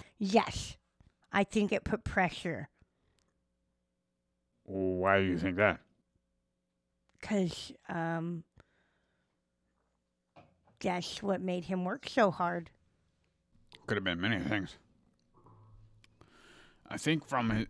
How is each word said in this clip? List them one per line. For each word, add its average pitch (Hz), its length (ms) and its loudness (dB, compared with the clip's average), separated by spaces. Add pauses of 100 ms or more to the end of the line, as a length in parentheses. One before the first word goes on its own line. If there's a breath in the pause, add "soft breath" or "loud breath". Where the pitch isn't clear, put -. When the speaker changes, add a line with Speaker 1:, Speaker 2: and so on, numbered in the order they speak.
(200)
Speaker 1:
Yes. - 580 0 (540)
I 202 120 2
think 208 280 0
it 202 120 0
put - 200 -4
pressure. 170 640 -2 (2000)
Speaker 2:
Why 95 540 2
do 98 60 4
you 90 140 2
think 90 160 0
that? 95 240 4 (1400)
Speaker 1:
'Cause, 190 500 -2 (160)
um, 165 560 -4 (2250)
that's 180 440 -4
what 190 180 0
made 180 240 -4
him 180 200 -2
work 202 220 -6
so 208 220 6
hard. 175 400 -2 (1160)
Speaker 2:
Could 104 100 0
have 98 60 -2
been 87 180 0
many 98 220 0
things. 101 340 -2 (2000 soft breath)
I - 120 -10
think 151 280 0
from 123 240 0
his, 110 200 0